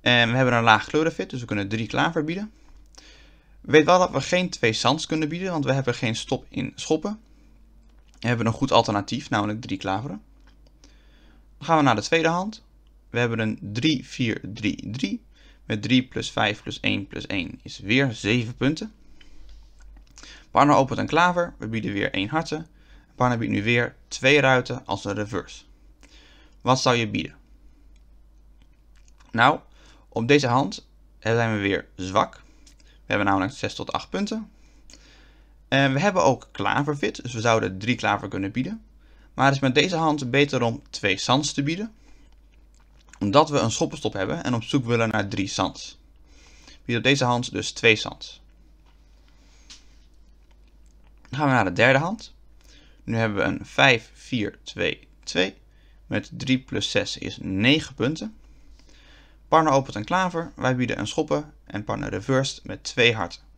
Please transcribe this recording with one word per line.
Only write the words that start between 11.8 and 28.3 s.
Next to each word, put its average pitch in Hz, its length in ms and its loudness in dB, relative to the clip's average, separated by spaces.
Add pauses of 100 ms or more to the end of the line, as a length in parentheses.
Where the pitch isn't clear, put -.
naar 127 140 4
de 104 60 -2
tweede 165 260 2
hand. 185 380 -4 (440)
We 117 80 -4
hebben 117 200 0
een 110 220 -2
drie, 120 460 -2
vier, - 360 -2
drie, 98 480 -6
drie. 196 320 -4 (420)
Met 107 180 -4
drie 127 200 2
plus - 280 -8
vijf 107 320 -2
plus - 180 -12
één 101 260 -4
plus - 200 -12
één - 360 -8
is - 160 -16
weer 123 340 0
zeven 113 420 -2
punten. 160 380 -4 (1600)
Partner 139 260 6
opent 131 220 2
een - 80 -4
klaver. 175 520 2
We 107 100 -8
bieden 110 240 -4
weer 101 200 -2
één 98 160 -2
harten. 160 380 -4 (480)
Partner 123 240 2
biedt 113 140 -2
nu 104 100 0
weer 120 320 2 (140)
twee 143 320 4
ruiten 127 460 0
als - 180 -6
een 101 100 -4
reverse. 104 480 -8 (1000)
Wat 127 200 2
zou 127 160 2
je 113 120 -2
bieden? - 260 -6 (2000)